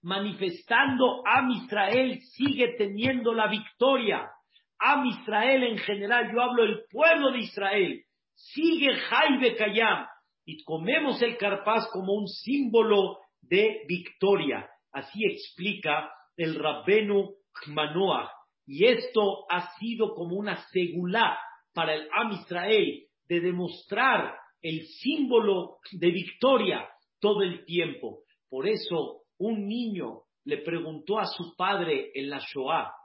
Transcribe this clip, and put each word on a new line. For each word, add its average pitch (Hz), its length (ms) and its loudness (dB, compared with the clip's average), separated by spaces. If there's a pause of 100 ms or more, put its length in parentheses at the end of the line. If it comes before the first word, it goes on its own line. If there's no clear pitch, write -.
manifestando, 208 1200 0
Am 254 240 4
Israel 214 720 0 (160)
sigue 254 400 0
teniendo 226 560 0
la 220 160 0
victoria. 214 800 2 (500)
Am 262 280 4
Israel 240 560 2
en 226 160 0
general, 202 540 0
yo 240 100 2
hablo 247 220 4
del 208 260 0
pueblo 294 400 4
de 247 80 -4
Israel, 196 640 -2 (320)
sigue 311 600 0
Jai 262 440 2
Bekayam. 220 680 2 (380)
Y - 200 -16
comemos 240 580 -2
el 233 160 0
carpaz 202 520 0
como - 220 -4
un 208 160 -2
símbolo 220 920 2 (220)
de 208 480 2
victoria. 175 800 0 (240)
Así 202 320 -8
explica 170 880 -4 (260)
el 160 200 -4
Rabbenu 196 760 0 (340)
Manoach. 151 600 0 (380)
Y 143 180 0
esto 220 640 2
ha 180 300 -4
sido 220 360 -4
como 170 220 -6
una 202 200 -4 (120)
segulá 180 720 0 (340)
para 156 220 -2
el 156 180 -8
Am 214 200 0
Israel 175 760 0 (200)
de 175 140 0
demostrar 180 920 -2 (260)
el 160 260 -8
símbolo 233 920 0 (140)
de 175 180 2
victoria 202 800 0 (320)
todo 202 220 2
el 180 220 -4
tiempo. 156 600 -4 (240)
Por 131 180 -6
eso 175 560 -4 (160)
un 208 280 -4
niño 202 560 -6 (220)
le 143 140 -4
preguntó 160 600 -6
a 196 80 -2
su - 300 -10
padre 180 580 -2
en 139 160 -8
la 139 80 -10
Shoah 139 540 -4 (120)